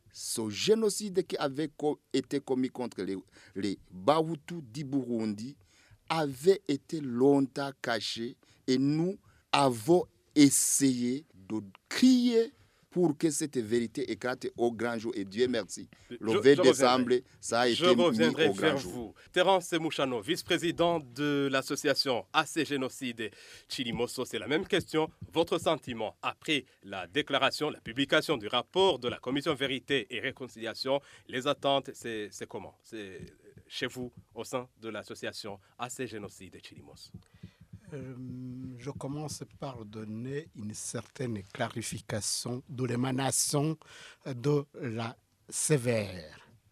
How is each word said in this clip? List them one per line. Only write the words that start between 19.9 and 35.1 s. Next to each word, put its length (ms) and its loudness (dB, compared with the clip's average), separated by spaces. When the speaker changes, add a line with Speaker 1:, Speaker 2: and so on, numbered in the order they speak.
Speaker 2:
vice-président 800 0
de 500 -2
l'association 800 0
AC 320 0
Génocide 680 -4
Chilimoso, 560 -4
c'est 140 -6
la 80 -8
même 200 0
question. 440 0
Votre 260 2
sentiment 640 -4
après 440 -2
la 240 -10
déclaration, 600 0
la 120 -8
publication 560 0
du 100 -8
rapport 540 2
de 80 -4
la 100 -4
Commission 360 -2
Vérité 560 -2
et 100 -6
Réconciliation, 800 -4
les 220 -4
attentes, 460 0
c'est, 360 -8
c'est 180 -12
comment ? 320 -14
C'est, 400 -14
chez 220 -6
vous, 240 -10
au 100 -10
sein 240 -8
de 80 -12
l'association 720 -10